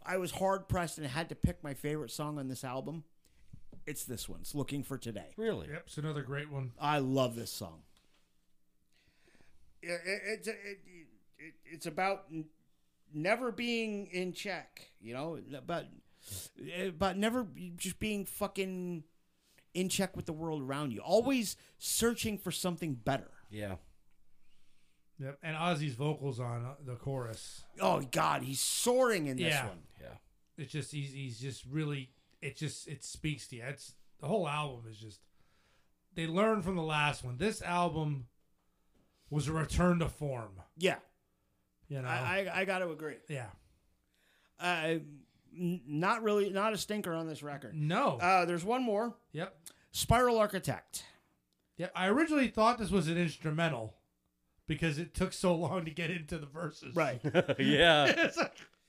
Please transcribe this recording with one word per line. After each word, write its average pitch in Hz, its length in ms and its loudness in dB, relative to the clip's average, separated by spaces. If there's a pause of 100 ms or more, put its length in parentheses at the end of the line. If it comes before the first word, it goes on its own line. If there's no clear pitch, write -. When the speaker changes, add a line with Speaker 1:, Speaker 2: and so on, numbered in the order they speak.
Speaker 1:
I 185 140 -4
was 180 120 -2
hard 190 380 0
pressed 175 300 0
and 156 80 -6
had 147 240 -4
to 151 40 -8
pick - 280 0
my 139 120 -6
favorite 147 360 -4
song 151 280 -4
on 135 100 -6
this 127 160 -8
album, 135 400 -6 (800)
it's 151 180 -6
this - 240 -8
one. 85 120 -8
It's 90 140 -8
Looking 143 280 -2
for 135 140 -6
Today. 104 400 -8
Speaker 2:
Really? 196 320 -2
Speaker 3:
Yep, 165 180 -8
it's - 120 -12
another 147 240 -4
great 139 280 -6
one. 131 280 -6
Speaker 1:
I 147 220 2
love 131 360 4
this 113 140 -8
song. 85 300 -10 (2000)
It, 170 240 -4
it, 196 420 -4
it, 202 300 -10 (600)
it, 156 160 -18 (100)
it's 156 220 -12
about 190 460 -2
n-, 160 120 -6 (680)
never 220 400 0
being 220 600 -2
in 180 200 -2
check, - 580 -10 (100)
you 110 140 -12
know, 151 240 -6 (180)
about, 165 280 -6 (1040)
about 185 300 0
never 226 300 2 (300)
just 185 220 -6
being 208 260 -2
fucking 185 800 -4 (680)
in 185 140 2
check - 280 0
with - 100 -8
the 170 60 -4
world 156 300 -4
around 135 300 -2
you, 104 80 -6
always 226 560 4 (220)
searching 226 600 0
for 190 120 -4
something 170 440 -2
better. 120 360 -2 (200)
Speaker 2:
Yeah. 101 260 -6 (1400)
Speaker 3:
Yep, 139 240 -10
and 160 140 -6
Ozzy's 156 380 0
vocals 139 460 -2
on, 120 240 -4
uh, 135 100 -8 (100)
the 123 120 -8
chorus. 123 640 -6 (180)
Speaker 1:
Oh, 185 200 4
God, 143 420 2
he's 131 180 -4
soaring 233 680 4
in 135 100 0
this 170 180 2
Speaker 3:
Yeah. 127 140 2
Speaker 1:
one. 90 100 -10 (220)
Speaker 2:
Yeah. 58 140 -14 (440)
Speaker 3:
It's 135 140 -10
just, 147 200 -4
he's, 139 200 -6
he's 131 260 -8
just 127 320 -10
really, 143 400 -4 (300)
it 143 160 -8
just, - 320 -6
it - 160 -10
speaks - 440 -6
to 127 80 -12
you. 117 80 -10
It's, 143 300 -10 (260)
the 139 60 -8
whole 180 220 0
album 143 420 -4
is 110 80 -14
just, 107 220 -16 (960)
they 165 120 -2
learned 202 380 4
from 190 120 0
the 165 60 0
last 147 420 2
one. 123 120 -6
This 208 260 0
album 160 640 0 (1040)
was 147 180 0
a 156 40 0
return 165 480 4
to 147 80 2
form. 117 520 -6 (160)
Speaker 1:
Yeah. 170 200 2 (920)
Speaker 3:
You 139 140 -6
know? 127 60 -4
Speaker 1:
I, 175 460 0
I, 185 60 0
I 190 40 2
gotta 185 260 0
agree. 151 260 -8 (120)
Speaker 3:
Yeah. 131 180 -6 (1120)
Speaker 1:
Uh, 165 400 2 (580)
n-, 175 300 0
not 185 360 2
really, 208 280 4
not 202 220 2
a 196 60 -2
stinker 190 360 -2
on 165 140 -2
this 143 140 -8
record. 143 320 -10
Speaker 3:
No. 156 460 2
Speaker 1:
Uh, 180 240 8
there's 170 200 0
one 247 180 2
more. 226 320 2 (180)
Speaker 3:
Yep. 165 220 -6 (380)
Speaker 1:
Spiral 240 460 6
Architect. 190 640 0 (720)
Speaker 3:
Yeah, 175 180 -4
I 185 140 2
originally 285 400 6
thought 233 300 6
this 202 120 -2
was 175 180 6
an 165 100 2
instrumental 156 760 0 (720)
because 156 320 0
it - 160 -6
took 180 180 2
so 180 220 4
long 170 320 0
to 160 40 -6
get 160 200 -2
into 170 280 -4
the 147 80 -8
verses. 147 480 -8
Speaker 1:
Right. 139 300 2
Speaker 2:
<laughs> 151 340 4
Yeah. 147 480 8
Speaker 3:
<laughs> - 120 8
It's - 180 4
like, 320 160 0 (360)